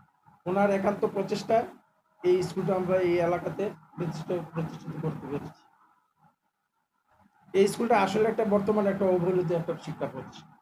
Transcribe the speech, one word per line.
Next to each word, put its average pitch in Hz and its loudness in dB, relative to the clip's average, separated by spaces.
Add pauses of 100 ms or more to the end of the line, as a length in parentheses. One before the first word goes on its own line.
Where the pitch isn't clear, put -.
(460)
ওনার 202 2
একান্ত 196 0
প্রচেষ্টায় 202 0 (560)
এই 180 4
স্কুলটা 185 -2
আমরা 185 0
এই 175 2
এলাকাতে 175 -2 (260)
প্রতিষ্ঠিত, 175 -4 (140)
প্রতিষ্ঠিত 160 -8
করতে 156 -6
পেরেছি। 143 -10 (1900)
এই 196 6
স্কুলটা 233 2
আসলে 208 2
একটা 220 0
বর্তমানে 202 2
একটা 196 0
অবহেলিত 180 2
একটা 165 -2
শিক্ষা 147 -8
প্রতিষ্ঠান। - -14 (100)